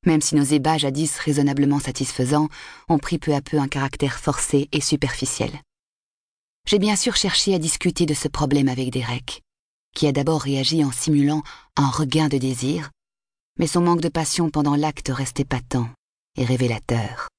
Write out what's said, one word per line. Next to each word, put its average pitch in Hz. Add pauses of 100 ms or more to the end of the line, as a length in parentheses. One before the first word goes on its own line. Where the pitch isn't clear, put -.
même 160
si -
nos 143
ébats 151
jadis 147
raisonnablement 143
satisfaisants 135 (400)
ont 160
pris 156
peu 151
à 139
peu -
un 139
caractère 139
forcé 143
et 151
superficiel. - (1120)
J'ai 202
bien 208
sûr -
cherché -
à 180
discuter 165
de 151
ce -
problème 139
avec 127
Derek, 120 (520)
qui -
a 139
d'abord 143
réagi 139
en 139
simulant 147 (340)
un 139
regain 151
de 139
désir, 131 (680)
mais 165
son 175
manque 170
de 165
passion 165
pendant 147
l'acte 147
restait 135
patent 123 (480)
et 127
révélateur. 117